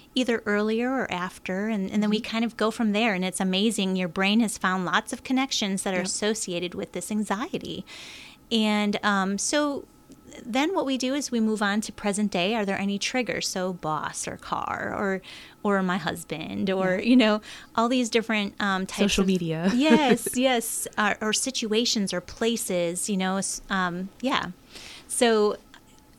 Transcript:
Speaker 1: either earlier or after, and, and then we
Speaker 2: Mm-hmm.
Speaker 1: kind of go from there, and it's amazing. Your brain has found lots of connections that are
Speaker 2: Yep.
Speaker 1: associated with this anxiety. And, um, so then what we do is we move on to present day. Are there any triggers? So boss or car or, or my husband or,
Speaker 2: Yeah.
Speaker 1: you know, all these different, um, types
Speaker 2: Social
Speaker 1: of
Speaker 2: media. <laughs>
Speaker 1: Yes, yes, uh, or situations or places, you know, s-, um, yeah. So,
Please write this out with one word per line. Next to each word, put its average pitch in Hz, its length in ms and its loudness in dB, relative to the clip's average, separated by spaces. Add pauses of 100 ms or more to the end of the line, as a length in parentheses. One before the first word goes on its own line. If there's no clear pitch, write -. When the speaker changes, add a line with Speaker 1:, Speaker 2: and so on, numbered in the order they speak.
(160)
Speaker 1:
either 240 300 2
earlier 220 460 0
or 262 200 -2
after, 185 560 -4
and, 202 240 -2
and 208 100 2
then 208 80 2
we 214 100 2
Speaker 2:
Mm-hmm. - 120 -6
Speaker 1:
kind 226 140 0
of 226 120 -6
go 214 140 2
from 220 220 0
there, 214 200 2
and 185 100 0
it's 185 160 -2
amazing. 190 560 2
Your 185 120 0
brain 196 320 2
has 214 180 2
found 185 280 0
lots 185 280 0
of 240 100 -10
connections 254 600 0
that 196 100 -2
are 185 40 0
Speaker 2:
Yep. 180 100 0
Speaker 1:
associated 185 680 -2
with 196 180 -6
this 180 180 -8
anxiety. 208 760 -4 (640)
And, 214 520 2
um, 196 340 2
so 294 480 0 (600)
then 269 280 0
what 302 120 0
we 269 120 0
do 254 160 -2
is 285 180 -4
we 240 80 0
move 220 220 0
on 208 200 2
to - 100 -8
present 208 400 -2
day. 190 240 2
Are 214 100 0
there 196 140 -2
any 202 180 -2
triggers? - 500 -2
So 185 260 -2
boss - 540 -4
or - 100 -8
car - 600 -4
or, 190 240 -2 (420)
or 196 200 2
my 185 140 0
husband 175 720 -4
or, 185 300 2
Speaker 2:
Yeah. - 100 -2
Speaker 1:
you 262 60 8
know, 214 260 6 (340)
all 233 140 4
these 247 200 2
different, 220 500 0
um, 190 260 0
types 202 280 0
Speaker 2:
Social 202 100 4
Speaker 1:
of 185 40 4
Speaker 2:
media. 175 440 2
<laughs> 240 40 0
Speaker 1:
Yes, 285 640 4
yes, 247 500 0 (100)
uh, 208 240 2
or 214 120 0
situations 220 800 0
or 180 80 -2
places, 180 880 -2
you 202 80 0
know, 190 200 0
s-, - 320 -4
um, 185 400 -2 (120)
yeah. 247 300 -2 (560)
So, 220 500 4 (600)